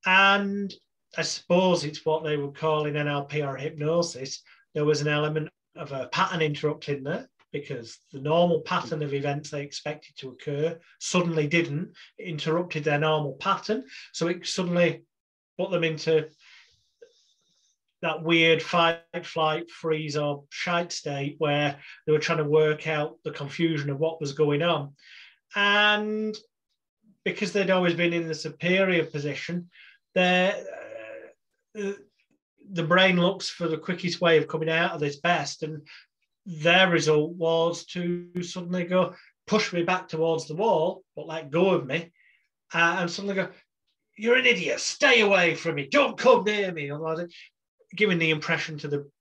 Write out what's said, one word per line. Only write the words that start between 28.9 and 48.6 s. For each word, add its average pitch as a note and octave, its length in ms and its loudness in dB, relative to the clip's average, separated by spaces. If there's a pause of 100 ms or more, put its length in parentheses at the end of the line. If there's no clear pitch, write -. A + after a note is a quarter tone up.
position, D#3+ 640 -6 (460)
their, F3+ 500 2 (1120)
uh, G3+ 140 -4 (800)
the E3 100 -2
brain F3+ 380 6
looks F#3 280 0
for E3+ 200 -4
the D#3 80 -2
quickest F3 420 -4
way E3 180 6
of D3+ 120 2
coming D#3+ 200 -2
out E3+ 220 0
of E3 80 -8
this D3 220 -4
best. D#3+ 420 0
And D3+ 240 -10 (580)
their F3 440 4
result D#3 460 2
was E3 500 0
to F3 460 -6 (100)
suddenly F3 420 -6
go, F3+ 300 0 (340)
push G#3+ 240 0
me F3 120 -2
back F3+ 260 -2
towards E3 380 -2
the D3+ 80 -8
wall, F3+ 480 0 (120)
but - 120 -12
let D#3 240 -10
go F3+ 180 4
of E3+ 160 2
me, D#3 260 -6 (640)
uh, E3+ 260 4
and E3+ 100 -2
suddenly G3 260 -6
go, F#3 140 -2 (680)
"You're A#3 200 4
an B3 80 2
idiot, F3+ 360 2
stay B3 400 4
away F3+ 340 4
from D#3+ 200 -4
me, C#3 120 -6
don't B3+ 300 2
come G#3+ 260 6
near G3+ 300 -2
me." C#3+ 180 -8
Otherwise, D#3+ 420 -6 (600)
giving F#3+ 220 2
the D#3+ 140 2
impression D#3 480 -2